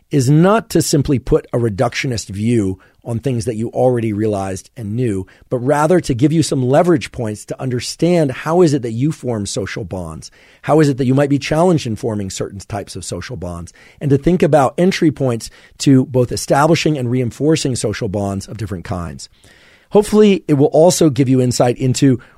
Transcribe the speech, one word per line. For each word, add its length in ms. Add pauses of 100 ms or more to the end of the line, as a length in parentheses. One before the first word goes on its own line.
(100)
is 180
not 420
to 120
simply 360
put 340
a 60
reductionist 680
view 500 (260)
on 140
things 260
that 120
you 140
already 420
realized 640
and 180
knew, 320 (220)
but 100
rather 420
to 140
give 180
you 100
some 200
leverage 500
points 340
to 140
understand 680
how 300
is 140
it 80
that 100
you 200
form 340
social 380
bonds? 460 (320)
How 180
is 80
it 100
that 80
you 80
might 160
be 80
challenged 480
in 100
forming 320
certain 300
types 380
of 80
social 320
bonds? 360 (280)
And 100
to 80
think 240
about 340
entry 340
points 380 (300)
to 280
both 260
establishing 640
and 120
reinforcing 680
social 320
bonds 400
of 100
different 260
kinds. 440 (640)
Hopefully, 540
it 80
will 120
also 420
give 200
you 120
insight 380
into 420 (180)